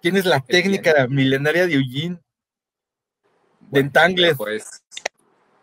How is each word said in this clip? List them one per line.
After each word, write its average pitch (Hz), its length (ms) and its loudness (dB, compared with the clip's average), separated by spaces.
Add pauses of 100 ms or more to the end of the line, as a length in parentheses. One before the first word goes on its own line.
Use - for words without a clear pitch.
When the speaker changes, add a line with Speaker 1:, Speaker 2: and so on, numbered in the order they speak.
Speaker 1:
tienes 180 240 -2
la 170 120 2
Speaker 2:
¿El 135 80 -2
quién? 180 180 0
Speaker 1:
técnica 170 460 2
milenaria 139 580 0
de 170 80 -4
Eugene, 139 400 -4
de 175 60 -20 (1500)
Speaker 2:
Bueno, 139 200 0
Speaker 1:
Entangles. 170 500 2
Speaker 2:
pues, 107 440 -10 (800)